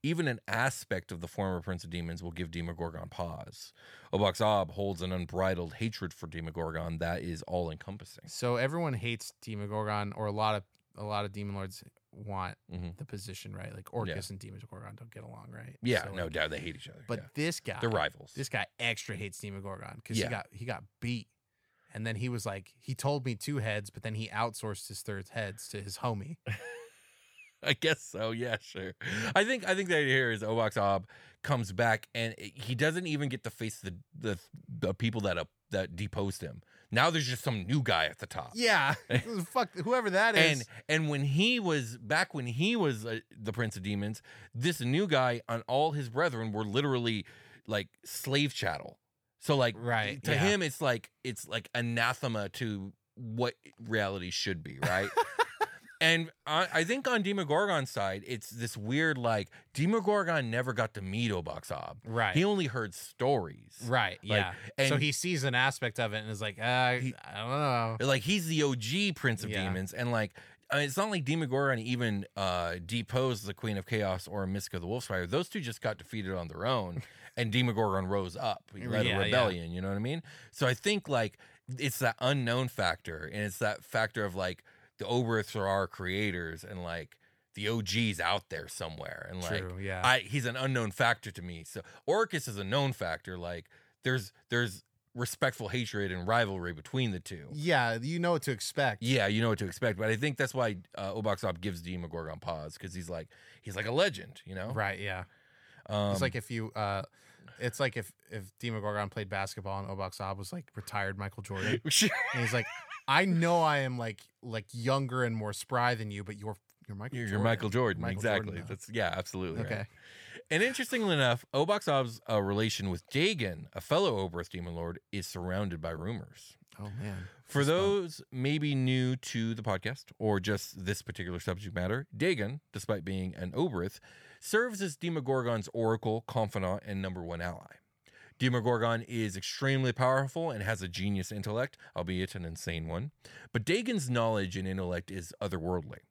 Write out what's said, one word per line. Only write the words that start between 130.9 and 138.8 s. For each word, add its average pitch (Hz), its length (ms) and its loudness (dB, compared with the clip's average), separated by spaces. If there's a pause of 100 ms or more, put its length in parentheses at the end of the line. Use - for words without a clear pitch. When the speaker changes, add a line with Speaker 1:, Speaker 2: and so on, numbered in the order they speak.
Speaker 1:
particular 87 360 -6
subject 92 360 -4
matter, 101 400 0
Dagon, 131 460 0 (100)
despite 98 340 -2
being 92 300 -2
an 90 160 -6
Oberth, 110 480 -2 (400)
serves 220 420 0
as 175 160 -2
Demogorgon's 127 760 0
oracle, 113 540 2
confidant, 98 580 0
and 98 160 -2
number 92 220 -4
one 85 180 -4
ally. 87 260 -6 (720)
Demogorgon 117 640 4